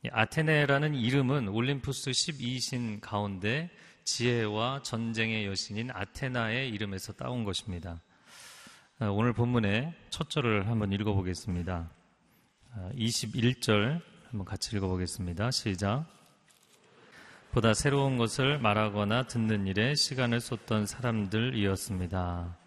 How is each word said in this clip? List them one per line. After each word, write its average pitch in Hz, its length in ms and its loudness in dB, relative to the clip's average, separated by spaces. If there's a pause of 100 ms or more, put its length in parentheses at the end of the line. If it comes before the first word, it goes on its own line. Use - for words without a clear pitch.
이 127 80 -4
아테네라는 147 800 2
이름은 127 540 2
올림푸스 131 640 -2
십이 123 480 -2
신 117 400 -4
가운데 104 680 -2 (360)
지혜와 117 800 0
전쟁의 113 640 -2
여신인 104 440 -4
아테나의 123 800 -2
이름에서 101 460 -6
따온 127 280 -4
것입니다. 90 580 -6 (1000)
아, 113 60 0
오늘 107 260 2
본문의 120 600 2 (180)
첫 - 200 -6
절을 110 380 2
한번 107 240 2
읽어보겠습니다. 90 1000 -2 (840)
아, 95 200 -8
이십일 117 680 0
절 113 400 2 (300)
한번 101 140 -4
같이 - 320 -6
읽어보겠습니다. 92 760 -2
시작. 104 560 0 (1400)
"보다 110 240 6
새로운 135 440 2
것을 135 420 2
말하거나 107 640 2
듣는 110 400 0
일에 107 300 2
시간을 123 420 0
쏟던 110 480 -2
사람들이었습니다." 95 1700 0 (100)